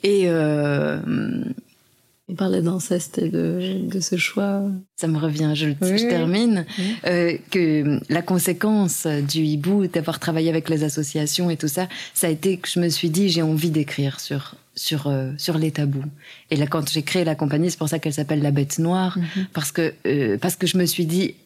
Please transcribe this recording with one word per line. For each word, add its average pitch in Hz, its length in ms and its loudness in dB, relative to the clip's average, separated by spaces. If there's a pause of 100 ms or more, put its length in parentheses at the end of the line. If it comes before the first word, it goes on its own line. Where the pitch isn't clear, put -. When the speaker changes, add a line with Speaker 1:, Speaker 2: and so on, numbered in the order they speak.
Speaker 1:
Et, 196 220 4
euh, 151 760 2 (1300)
Speaker 2:
Il 180 100 -10
parlait 185 260 0
d'inceste 175 560 -2
et 165 100 0
de, 180 580 -2
de 190 140 -4
ce 180 160 -2
choix. 202 460 0 (340)
Speaker 1:
Ça 165 120 -2
me 156 100 2
revient, 151 360 2
je, 151 120 0
Speaker 2:
Oui, 147 160 0
Speaker 1:
je 196 220 2
Speaker 2:
oui. 240 40 0
Speaker 1:
termine, 185 560 2 (140)
Speaker 2:
Oui. 180 60 -2 (220)
Speaker 1:
euh, 175 300 2 (140)
que 151 580 2
la 165 140 0
conséquence 185 840 2
du 147 340 0
hibou, 160 480 2
d'avoir 165 300 -2
travaillé 160 300 0
avec 160 220 0
les 156 140 2
associations 151 680 -2
et 151 80 -2
tout 156 100 -2
ça, 180 180 -2 (280)
ça 180 140 0
a - 20 2
été 180 260 0
que 185 120 -10
je 175 120 0
me 175 80 2
suis 160 220 0
dit, 190 180 2
j'ai 165 140 2
envie 160 280 2
d'écrire 143 500 -2
sur, - 340 -8 (200)
sur, 147 340 -4
euh, 135 280 -2
sur 156 220 -2
les 160 140 2
tabous. 143 320 -2 (460)
Et 156 60 2
là, 147 100 2
quand 151 240 -2
j'ai 156 120 -2
créé 175 220 0
la 160 100 2
compagnie, 151 360 0
c'est - 80 -8
pour 156 120 -2
ça 165 80 0
qu'elle 147 160 -2
s'appelle 151 260 0
La 147 120 2
Bête 143 260 0
Noire, 180 400 0
Speaker 2:
Mhm. 180 340 -2
Speaker 1:
parce 156 180 -4
que, 160 220 0 (140)
euh, 120 320 2
parce 175 180 0
que 185 100 0
je 185 120 2
me 175 80 4
suis 170 180 0
dit 175 300 0 (120)